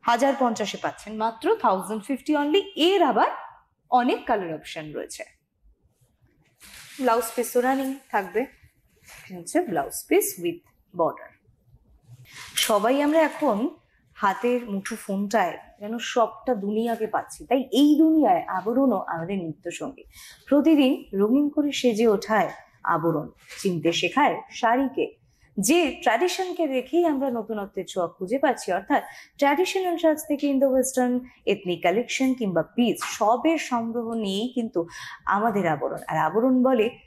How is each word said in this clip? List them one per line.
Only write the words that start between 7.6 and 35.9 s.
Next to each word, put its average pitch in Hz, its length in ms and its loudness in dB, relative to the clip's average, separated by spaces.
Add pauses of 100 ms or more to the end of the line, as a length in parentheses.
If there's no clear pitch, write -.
রানিং 269 340 -2 (160)
থাকবে, 196 300 -2
এটা - 960 -16
হচ্ছে 175 240 -2
ব্লাউজ 175 460 -6
পিস 403 320 2
with - 600 -10
border। - 320 -2 (1200)
সবাই 233 460 2
আমরা 302 200 4
এখন 285 480 0 (440)
হাতের 240 560 -2
মুঠো 196 260 -6
ফোনটায় 202 600 -2 (220)
যেন 214 200 -8
সবটা 233 560 0
দুনিয়াকে 220 520 -2
পাচ্ছি, - 380 -6
তাই 254 160 2 (100)
এই 294 260 6
দুনিয়ায় 302 440 6
আবরণও 220 560 0
আমাদের 170 400 -6
নিত্য 170 340 -8
সঙ্গী। - 320 -12 (420)
প্রতিদিন 285 680 4
রঙিন 240 360 2
করে 294 220 -2
সেজে 233 360 2
ওঠায় 202 420 2 (340)
আবরণ, 160 460 -2 (320)
চিনতে 170 300 0
শেখায় 180 500 0 (100)
শাড়িকে, 247 680 -2 (380)
যে 294 420 2
ট্র্যাডিশনকে 349 640 0
রেখেই 269 400 0
আমরা 277 240 0
নতুনত্বের 208 560 -6
ছোঁয়া 175 220 -4
খুঁজে 190 320 -6
পাচ্ছি, 262 320 0
অর্থাৎ 196 320 0 (340)
ট্র্যাডিশনাল 349 600 0
সাজ 311 300 2
থেকে 285 200 -2
ইন্দো 269 220 4
ওয়েস্টার্ন 254 500 2 (260)
এথনিক 180 380 -2
কালেকশন 240 500 0
কিংবা 190 300 0
পিস, 226 400 0
সবের 233 540 2
সংগ্রহ 233 560 -4
নিয়েই 214 360 -2
কিন্তু 220 380 -4 (380)
আমাদের 202 420 0
আবরণ। 156 400 -2